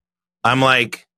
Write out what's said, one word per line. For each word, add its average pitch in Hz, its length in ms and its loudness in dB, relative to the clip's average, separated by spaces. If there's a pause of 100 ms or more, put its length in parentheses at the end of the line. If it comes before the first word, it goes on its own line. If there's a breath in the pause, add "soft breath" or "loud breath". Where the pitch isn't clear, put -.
(420)
I'm 123 160 0
like, 127 480 -2 (100)